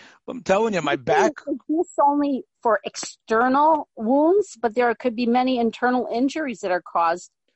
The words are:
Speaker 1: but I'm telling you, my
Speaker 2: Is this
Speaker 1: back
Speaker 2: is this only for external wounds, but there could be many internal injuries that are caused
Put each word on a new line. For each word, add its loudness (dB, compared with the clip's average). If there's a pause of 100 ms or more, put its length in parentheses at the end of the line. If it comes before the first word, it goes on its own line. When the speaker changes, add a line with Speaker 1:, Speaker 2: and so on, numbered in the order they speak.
(260)
Speaker 1:
but -10
I'm -12
telling 0
you, -2
my 0
Speaker 2:
Is 0
this -18
Speaker 1:
back 2 (160)
Speaker 2:
is -6 (120)
this -2
only 0 (200)
for 2
external 0
wounds, 2
but -2
there 2
could -4
be -2
many 2
internal 0
injuries -4
that -4
are 0
caused -2 (260)